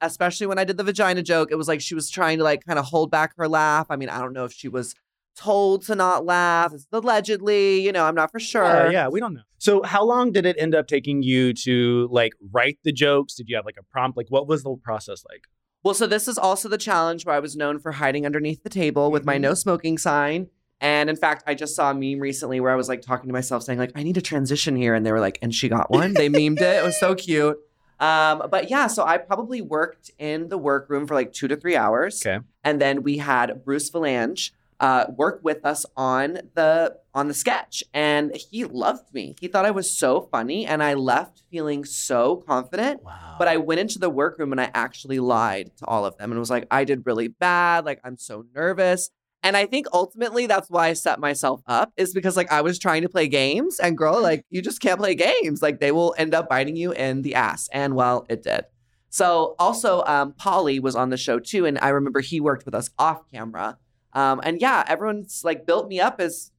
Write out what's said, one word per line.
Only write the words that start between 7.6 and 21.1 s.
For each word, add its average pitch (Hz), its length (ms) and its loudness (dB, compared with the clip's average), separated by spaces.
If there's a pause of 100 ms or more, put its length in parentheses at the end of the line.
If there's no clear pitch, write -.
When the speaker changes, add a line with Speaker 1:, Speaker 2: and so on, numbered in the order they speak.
Speaker 1:
you 196 100 0
know, 175 140 2
I'm 160 100 2
not 156 160 2
for 226 80 -10
sure. 226 260 0
Speaker 2:
Yeah, 170 260 6
yeah, 170 160 2
we 156 120 -2
don't 226 140 -4
know. 117 80 -14 (160)
So 202 260 4
how 202 220 2
long 247 260 4
did 185 140 2
it 180 140 4
end 160 160 2
up 151 120 2
taking 139 360 0
you 127 300 4 (120)
to, 120 460 2
like, 117 220 2 (180)
write 127 320 0
the 156 100 0
jokes? 143 420 2
Did 117 140 -16
you 117 60 -4
have, 104 100 -4
like, 110 140 -14
a 98 40 -20
prompt? 131 320 -4
Like, 113 140 -6
what 139 180 2
was 151 160 0
the 135 200 -6
process 107 460 -8
like? 90 160 -20 (380)
Speaker 1:
Well, 196 120 2
so - 120 2
this 214 200 0
is 240 100 -6
also 196 320 0
the 202 80 -2
challenge 165 480 0
where 170 100 0
I 147 40 2
was 143 160 -8
known 147 240 -2
for 156 140 -8
hiding 143 320 0
underneath 151 380 -4
the 214 60 -10
table 147 420 2
with 143 140 0
my 143 100 2
Speaker 2:
Mm-hmm. 139 60 0
Speaker 1:
no 139 140 2
smoking 165 420 0
sign. 156 520 0 (320)
And 147 280 2
in 156 80 -2